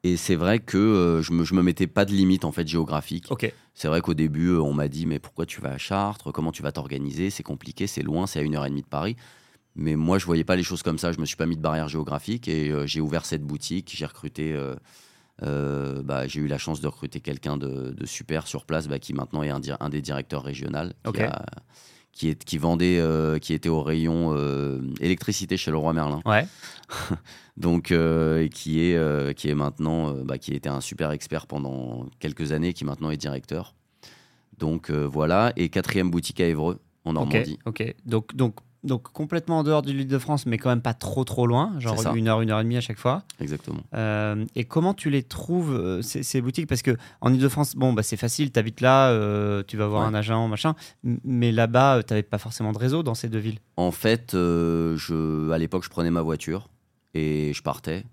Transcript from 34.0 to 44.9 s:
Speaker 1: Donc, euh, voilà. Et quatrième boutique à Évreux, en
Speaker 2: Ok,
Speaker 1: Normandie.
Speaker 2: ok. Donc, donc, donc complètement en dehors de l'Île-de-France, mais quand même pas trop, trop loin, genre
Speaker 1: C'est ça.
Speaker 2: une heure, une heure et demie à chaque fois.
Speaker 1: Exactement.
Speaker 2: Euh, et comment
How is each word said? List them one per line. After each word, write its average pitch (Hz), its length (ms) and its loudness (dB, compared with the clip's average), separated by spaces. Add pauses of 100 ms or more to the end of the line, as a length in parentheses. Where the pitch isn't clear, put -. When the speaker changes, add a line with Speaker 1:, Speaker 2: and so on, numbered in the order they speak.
Speaker 1:
Donc, 80 320 -2
euh, 76 180 0
voilà. 80 480 4
Et 85 140 0
quatrième 92 420 2
boutique 85 280 -2
à 87 60 4
Évreux, 82 340 0 (260)
en 82 60 -2
Speaker 2:
Ok, 78 40 0
Speaker 1:
Normandie. 78 500 0
Speaker 2:
ok. 113 300 -6 (100)
Donc, 113 300 -2
donc, 127 200 2 (280)
donc 127 280 -2
complètement 165 480 -2
en 156 40 0
dehors 151 200 4
de 139 80 -4
l'Île-de-France, 139 560 0
mais 113 100 2
quand 127 120 0
même 120 120 4
pas 117 140 0
trop, - 280 -2
trop 123 220 2
loin, 143 340 2
genre 113 180 0
Speaker 1:
C'est 110 80 0
ça. 117 80 2
Speaker 2:
une 113 140 2
heure, 110 140 4
une 113 80 2
heure 107 100 2
et 110 40 2
demie 117 140 0
à 120 40 0
chaque 113 160 -6
fois. 143 260 0 (160)
Speaker 1:
Exactement. 143 420 -6 (120)
Speaker 2:
Euh, 107 500 0 (120)
et 120 80 -2
comment 165 320 0